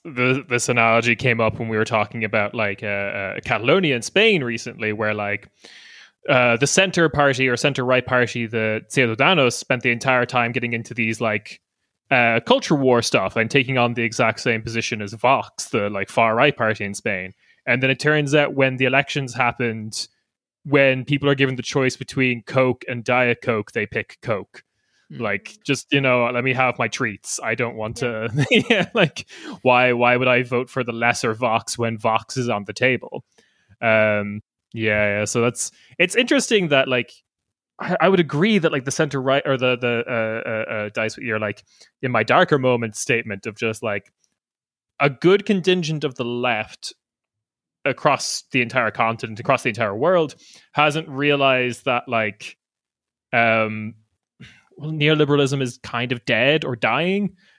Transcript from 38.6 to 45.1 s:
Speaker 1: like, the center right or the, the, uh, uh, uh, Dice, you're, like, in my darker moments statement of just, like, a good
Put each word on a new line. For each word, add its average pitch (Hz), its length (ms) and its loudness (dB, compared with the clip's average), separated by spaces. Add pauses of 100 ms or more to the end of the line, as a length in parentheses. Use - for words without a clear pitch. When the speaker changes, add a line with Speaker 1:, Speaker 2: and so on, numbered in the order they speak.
Speaker 1:
like, 135 140 -4
the 135 60 -6
center 143 300 -2
right 135 240 0
or 135 120 0
the, 127 180 2
the, 120 320 -2
uh, 113 420 -4
uh, 110 240 -4
uh, 107 200 -4
Dice, 110 240 -4
you're, 110 220 -4
like, 104 240 -6 (380)
in 131 80 -4
my 117 140 2
darker 151 340 4
moments 123 440 0
statement 113 440 -4
of 104 120 -10
just, 113 260 -4
like, 104 300 -6 (880)
a 143 80 4
good 185 360 2